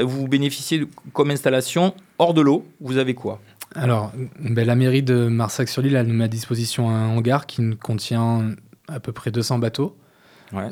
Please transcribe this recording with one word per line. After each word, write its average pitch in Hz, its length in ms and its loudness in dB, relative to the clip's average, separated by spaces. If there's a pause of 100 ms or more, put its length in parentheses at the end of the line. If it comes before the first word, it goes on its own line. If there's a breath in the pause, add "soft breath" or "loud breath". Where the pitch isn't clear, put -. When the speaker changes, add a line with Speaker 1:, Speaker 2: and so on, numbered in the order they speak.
Speaker 1:
vous 135 200 -4
bénéficiez 139 520 0
de, 143 80 -2 (260)
comme 143 180 2
installation, 139 640 0 (240)
hors 170 160 4
de 160 80 6
l'eau, 147 240 4 (160)
vous 131 160 -4
avez 131 160 2
quoi ? 104 260 -8 (360 soft breath)
Speaker 2:
Alors, 117 360 0 (280)
ben, 117 260 0
la 120 100 4
mairie 127 280 4
de 123 240 2
Marsac-sur-Lille, 123 680 0
elle 120 120 2
nous 117 80 0
met 113 80 2
à 110 60 2
disposition 113 600 -2
un 113 200 0
hangar 117 360 0
qui - 160 -6 (220)
contient 113 720 -2 (320)
à 147 120 -10
peu - 120 -8
près - 200 -10
deux 117 120 -2
cents 123 160 -2
bateaux. 120 360 -2 (580 soft breath)
Speaker 1:
Ouais. 95 180 -6